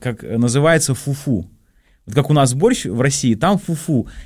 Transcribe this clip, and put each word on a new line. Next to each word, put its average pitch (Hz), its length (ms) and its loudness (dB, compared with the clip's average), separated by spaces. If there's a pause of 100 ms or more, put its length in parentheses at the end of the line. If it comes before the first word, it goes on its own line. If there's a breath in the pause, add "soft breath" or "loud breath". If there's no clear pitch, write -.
как, 120 220 -6
э, 113 160 -4
называется 139 560 2
фуфу. 131 560 -4 (560)
Вот - 100 -12
как 143 140 2
у - 20 4
нас 135 220 4
борщ 214 300 2
в 104 160 -4
России, 131 340 0
там 180 240 2
фуфу. 151 480 -2 (200 loud breath)